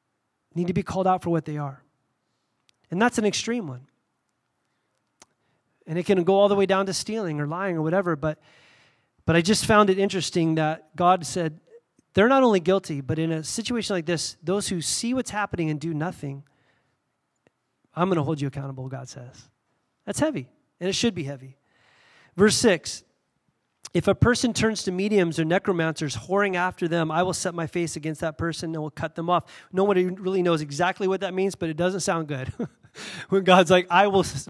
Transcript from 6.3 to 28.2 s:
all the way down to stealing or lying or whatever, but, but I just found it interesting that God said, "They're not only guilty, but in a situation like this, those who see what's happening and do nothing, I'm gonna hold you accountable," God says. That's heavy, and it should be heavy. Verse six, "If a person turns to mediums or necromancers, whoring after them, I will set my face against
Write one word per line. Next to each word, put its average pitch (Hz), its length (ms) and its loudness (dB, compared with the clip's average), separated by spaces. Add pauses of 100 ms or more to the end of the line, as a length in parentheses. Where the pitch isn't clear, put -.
all 202 140 6
the 202 60 2
way 196 100 4
down 190 220 2
to 190 60 -4
stealing 190 460 -4
or 147 80 -4
lying 175 300 -4
or 160 40 -2
whatever, 175 340 0
but, 151 240 -4 (840)
but 165 100 4
I 170 60 6
just 185 240 2
found 208 240 6
it 190 80 2
interesting 180 580 0
that 160 400 -2
God 175 300 4
said, 160 340 -4 (540)
"They're 202 140 6
not 269 160 6
only 220 160 4
guilty, 170 420 0
but 147 160 -4
in 165 140 0
a 160 120 -4
situation 220 520 -4
like 170 100 -4
this, 170 380 -4
those 190 240 -2
who 175 140 -4
see - 320 -4
what's 254 180 -4
happening 196 380 -2
and 147 100 -2
do 160 140 -4
nothing, 147 500 -6 (1500)
I'm 175 140 0
gonna 165 140 2
hold 147 180 -2
you 143 60 0
accountable," 131 420 -8
God 127 180 -12
says. - 420 -20 (560)
That's - 140 -6
heavy, 247 300 -2 (320)
and 180 80 -2
it 196 40 -2
should 226 220 0
be 175 80 -6
heavy. 135 320 -14 (800)
Verse 202 200 6
six, - 480 2 (920)
"If 175 140 -2
a 196 80 4
person 233 380 2
turns 220 300 0
to 190 80 -4
mediums 185 480 2
or 160 60 0
necromancers, 160 720 0
whoring 196 380 0
after 180 320 -2
them, 160 240 -2
I 165 120 2
will 185 100 -2
set 170 200 -6
my 165 140 -6
face 170 280 -4
against 156 260 -8